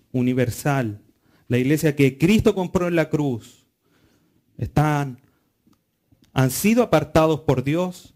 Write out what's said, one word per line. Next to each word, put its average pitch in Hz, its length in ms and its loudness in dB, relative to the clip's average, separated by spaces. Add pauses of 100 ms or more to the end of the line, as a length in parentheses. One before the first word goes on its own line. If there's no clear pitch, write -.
(120)
universal, 123 920 -2 (460)
la 123 80 -2
iglesia 143 400 0
que 135 220 2
Cristo 208 360 2
compró 180 340 -2
en 175 80 -2
la 156 120 0
cruz, 135 580 -6 (920)
están 147 640 -2 (1160)
han 131 140 2
sido 226 320 2
apartados 160 560 2
por 123 240 0
Dios, 175 520 -6